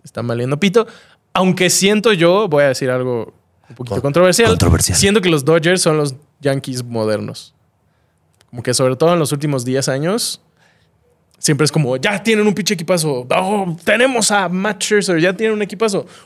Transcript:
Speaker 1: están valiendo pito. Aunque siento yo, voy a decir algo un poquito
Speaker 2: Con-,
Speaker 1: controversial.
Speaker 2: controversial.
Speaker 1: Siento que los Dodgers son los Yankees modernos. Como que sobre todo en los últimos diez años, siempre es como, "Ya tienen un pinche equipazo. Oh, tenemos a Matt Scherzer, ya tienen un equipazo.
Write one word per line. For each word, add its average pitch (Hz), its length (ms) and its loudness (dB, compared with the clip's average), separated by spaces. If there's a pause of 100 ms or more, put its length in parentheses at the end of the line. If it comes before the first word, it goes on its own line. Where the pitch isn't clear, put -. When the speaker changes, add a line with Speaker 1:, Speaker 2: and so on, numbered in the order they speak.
Speaker 1:
están 117 220 -8
valiendo 123 320 -4
pito. 214 280 0 (460)
Aunque 185 360 2
siento 208 440 2
yo, 180 340 2
voy 147 160 2
a 143 60 4
decir 127 200 -2
algo 127 440 -4 (360)
un 117 60 -20
poquito 123 200 -8
Speaker 2:
Con-, 127 60 -4
Speaker 1:
controversial. 180 480 4
Speaker 2:
controversial. 87 480 2
Speaker 1:
Siento 202 240 2
que 180 80 2
los 151 140 2
Dodgers 165 380 2
son 156 160 2
los 143 180 -2 (260)
Yankees 135 420 -4
modernos. 107 680 -6 (960)
Como 120 140 -16
que 123 100 -2
sobre 127 220 0
todo 160 180 2
en 175 60 0
los 147 120 -2
últimos 139 340 -4
diez 131 240 -2
años, 160 520 -4 (960)
siempre 151 260 0
es 143 60 0
como, 131 260 -2
"Ya 202 240 -2
tienen 214 260 2
un 208 60 2
pinche 208 220 -2
equipazo. 156 600 -2
Oh, 185 480 -2
tenemos 233 480 2
a 202 160 2
Matt 196 360 -4
Scherzer, 190 360 0
ya 180 140 2
tienen 220 220 -2
un 208 80 -2
equipazo. 196 420 -4 (200)